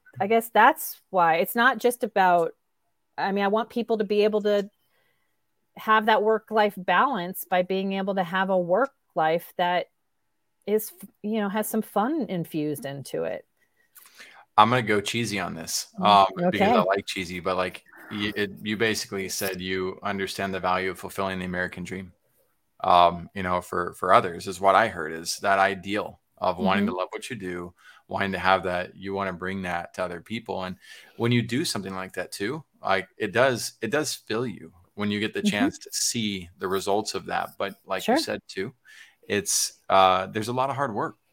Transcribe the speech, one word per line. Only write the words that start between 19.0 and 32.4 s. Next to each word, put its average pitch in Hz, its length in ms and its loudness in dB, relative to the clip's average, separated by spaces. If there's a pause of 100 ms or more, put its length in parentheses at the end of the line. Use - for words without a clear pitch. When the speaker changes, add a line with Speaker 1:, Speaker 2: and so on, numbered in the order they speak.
Speaker 2:
said 95 320 -6
you 92 420 -4
understand 98 500 -4
the 92 60 -4
value 92 320 0
of 90 80 -12
fulfilling 95 400 -6
the 92 60 -6
American 90 380 -6
dream. 90 300 -12 (680)
Um, 87 500 4
you 98 100 -6
know, 90 180 -2
for, 87 320 -6
for 95 200 2
others 90 340 4
is 90 140 -8
what 95 140 6
I 110 140 6
heard, 80 240 -6
is 85 260 -8
that 98 180 2
ideal 98 640 -2 (180)
of 92 200 0
wanting 95 280 2
to 98 60 -2
Speaker 1:
Mm-hmm. 92 80 -6
Speaker 2:
love 90 120 -4
what 110 180 -12
you 131 80 -8
do, 90 360 -8 (360)
wanting 98 240 -2
to 92 60 -4
have 92 240 4
that, 90 320 -4
you 95 180 -10
wanna 95 200 -4
bring 92 300 -8
that 87 320 -6
to 95 80 -4
other 87 180 -8
people. 98 440 -8
And 92 100 -8 (420)
when 117 140 0
you 120 100 4
do 120 220 -2
something 95 320 -6
like 95 180 -10
that 87 200 -8
too, 127 300 -6 (180)